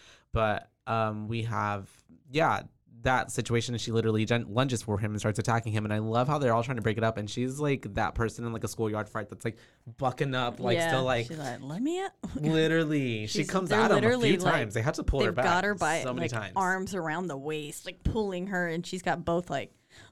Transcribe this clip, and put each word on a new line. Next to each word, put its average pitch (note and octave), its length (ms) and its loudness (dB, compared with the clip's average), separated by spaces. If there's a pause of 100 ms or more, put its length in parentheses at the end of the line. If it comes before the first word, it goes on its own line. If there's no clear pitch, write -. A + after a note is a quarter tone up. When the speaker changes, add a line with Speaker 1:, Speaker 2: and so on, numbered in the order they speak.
(320)
Speaker 1:
But, A2 380 0 (160)
um, A2 420 0
we A2+ 160 -2
have, G#2 440 -2 (420)
yeah, C3 340 2 (360)
that B2+ 320 2
situation. A#2 420 0
And A2+ 60 -2
she A#2 120 -6
literally A2 340 4
gen-, A#2+ 260 2
lunges B2+ 300 0
for G#2 160 0
him G#2+ 140 -2
and G#2 80 -2
starts G#2+ 180 0
attacking A2+ 340 0
him. G#2+ 140 0
And G#2 80 0
I G#2+ 60 0
love A2+ 280 0
how D3 80 0
they're C3+ 160 4
all A#2 100 4
trying B2+ 140 -4
to A2 60 -4
break G#2+ 160 0
it A2+ 60 2
up. A2+ 120 2
And G#2 140 -4
she's C3 280 -4
like C#3 360 -2
that G#2+ 200 0
person A#2 300 -2
in, A#2 80 -4
like, A2+ 120 -6
a A2 40 0
schoolyard G#2+ 400 -2
fight G#2+ 220 -6
that's, - 140 -16
like, A2 120 -4 (400)
bucking C3+ 380 -2
up, B2 260 -2
like, A#2+ 160 2
Speaker 2:
Yeah, E3 120 2
Speaker 1:
still, C3 160 2
like, B2 240 0
Speaker 2:
she's E3 100 -10
like, B2+ 240 -8
"Let D3 180 -6
me E4 220 -2
out." G4 80 -6 (120)
<laughs> - 200 -8
Speaker 1:
literally, D3+ 840 2
she D3 120 -4
Speaker 2:
She's, D3+ 120 -2
Speaker 1:
comes F#3+ 200 0
Speaker 2:
they're G#3+ 100 4
Speaker 1:
at A3 100 6
him - 20 6
a - 80 6
Speaker 2:
literally, A#3 320 4
Speaker 1:
few F3+ 80 4
Speaker 2:
like, F3+ 140 2
Speaker 1:
times. A2+ 200 -2
They A2 80 2
had C#3 120 0
to - 100 -4
pull C#3 160 2
her D#3 60 4
Speaker 2:
they've F3 100 0
got B2+ 80 0
Speaker 1:
back F3+ 200 4
Speaker 2:
her G#3 100 0
by, E3 280 0
Speaker 1:
so B2+ 100 -2
many D3 120 -2
Speaker 2:
like, D#3 80 -2
Speaker 1:
times. G#2 240 -4
Speaker 2:
arms F#3 380 0
around E3+ 340 -2
the C#3+ 100 -6
waist, D3 480 -8
like, F3+ 180 -14
pulling G3 440 0
her. F3+ 200 0
And E3 180 -2
she's F#3 160 -8
got E3+ 220 -2
both, E3+ 240 0
like, C3+ 240 -6 (400)